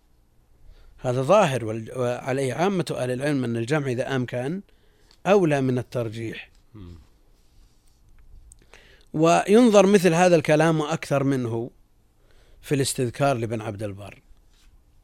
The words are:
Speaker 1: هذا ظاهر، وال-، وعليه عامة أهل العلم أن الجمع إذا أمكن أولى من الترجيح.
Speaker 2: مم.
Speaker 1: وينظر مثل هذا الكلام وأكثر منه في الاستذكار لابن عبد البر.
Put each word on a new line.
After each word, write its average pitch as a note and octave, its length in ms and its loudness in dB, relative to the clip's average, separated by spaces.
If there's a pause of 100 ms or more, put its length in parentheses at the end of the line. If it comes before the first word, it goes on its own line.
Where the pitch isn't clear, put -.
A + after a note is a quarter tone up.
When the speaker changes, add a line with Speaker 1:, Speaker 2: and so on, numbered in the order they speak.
(960)
Speaker 1:
هذا C3 240 -4
ظاهر، C#3 440 2
وال-، A2 320 -8
وعليه B2+ 560 -4
عامة F3 320 -2 (120)
أهل B2+ 140 -4
العلم C3+ 320 -2
أن A#2 140 -4
الجمع C3+ 300 -2
إذا B2+ 280 -4
أمكن B2+ 460 -6 (640)
أولى E3+ 360 2
من B2+ 160 0
الترجيح. A2+ 720 -8 (240)
Speaker 2:
مم. F2 260 -20 (2250)
Speaker 1:
وينظر F#3+ 720 6
مثل F#3 280 4
هذا F3 220 4
الكلام D#3 440 2
وأكثر D3 440 -2
منه B2 480 -4 (920)
في - 140 -4
الاستذكار C3+ 640 -2
لابن A2+ 240 -6
عبد A2 220 -10
البر. G2 380 -14 (800)